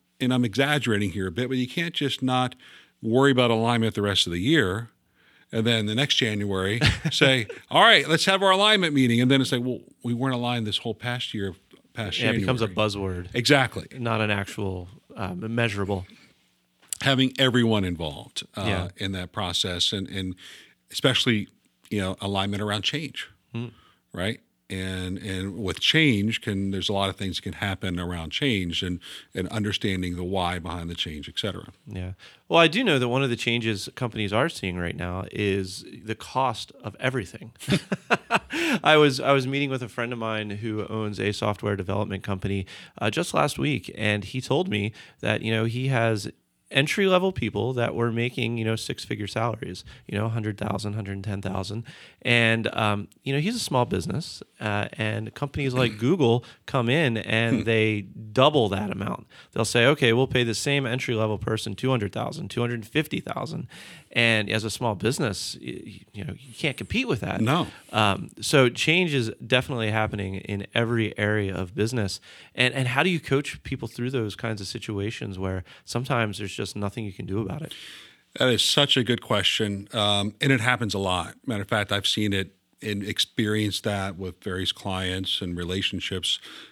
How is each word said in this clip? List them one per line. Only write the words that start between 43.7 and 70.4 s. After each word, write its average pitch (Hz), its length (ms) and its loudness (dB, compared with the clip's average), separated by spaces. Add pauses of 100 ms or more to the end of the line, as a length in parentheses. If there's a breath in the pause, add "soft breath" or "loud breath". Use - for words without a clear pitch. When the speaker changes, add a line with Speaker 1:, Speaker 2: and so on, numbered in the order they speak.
Speaker 2:
and 104 280 0
he 127 160 -8
told 165 280 0
me 104 240 -2 (280 loud breath)
that, 110 220 0
you 110 100 -2
know, 113 120 2
he 120 240 -2
has 113 420 0 (400)
entry-level 185 640 4
people 110 400 0
that 120 220 0
were 117 180 0
making, 117 460 -2
you 113 60 0
know, 113 120 2
six-figure 104 500 -6
salaries, 110 580 -4 (220 loud breath)
you 101 120 -4
know, 107 80 0
a - 20 0
hundred 107 300 -4
thousand, 107 340 -4
hundred 101 200 -6
and 98 120 -8
ten 101 160 -4
thousand. 98 440 -6 (380 loud breath)
And, 113 440 4 (100)
um, 104 320 0 (140)
you 135 100 -4
know, 139 80 2
he's 214 160 -2
a 220 40 -4
small 123 260 2
business, - 560 -4 (180)
uh, 104 340 -2
and 110 400 -4
companies 139 380 -4
like 120 260 2
Speaker 1:
<clears throat> 110 80 0
Speaker 2:
Google 127 380 6 (220 loud breath)
come 120 240 0
in 135 260 2
and 113 420 2
Speaker 1:
Hmm. - 60 0
Speaker 2:
they 110 380 4
double 113 640 4
that 98 220 -2
amount. - 360 -6 (260 loud breath)
They'll 117 120 0
say, 117 220 4
"Okay, 135 260 6
we'll 131 140 4
pay 127 180 2
the 113 100 0
same 139 320 0
entry-level 110 520 0
person 107 360 -4
two 127 160 -2
hundred 107 220 0
thousand, - 380 -6
two - 100 -4
hundred 120 240 -2
fifty - 360 -2
thousand." - 460 -6 (460 loud breath)
And 113 380 2
as 110 140 0
a 107 60 -4
small 117 240 -2
business, 110 640 -2
y-, - 240 -10
y-, - 160 -16 (120)
you - 120 -10
know, 151 140 -8
you 123 160 -20
can't - 220 -2
compete 240 320 -2
with 147 120 0
that. - 200 -2
Speaker 1:
No. 131 260 2 (260 loud breath)
Speaker 2:
Um, 104 380 2 (100)
so 127 280 6
change 160 460 2
is 113 160 2 (160)
definitely 123 440 2
happening 104 460 0
in 101 380 -6